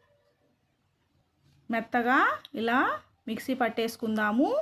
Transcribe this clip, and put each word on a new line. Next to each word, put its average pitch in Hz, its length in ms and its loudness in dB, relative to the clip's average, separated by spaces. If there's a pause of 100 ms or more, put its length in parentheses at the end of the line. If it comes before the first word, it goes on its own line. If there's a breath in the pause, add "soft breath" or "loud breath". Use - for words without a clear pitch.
(1700)
మెత్తగా 240 500 0 (340)
ఇలా 233 260 0 (480)
మిక్సీ 247 280 -6
పట్టేసుకుందాము. 226 920 0 (120)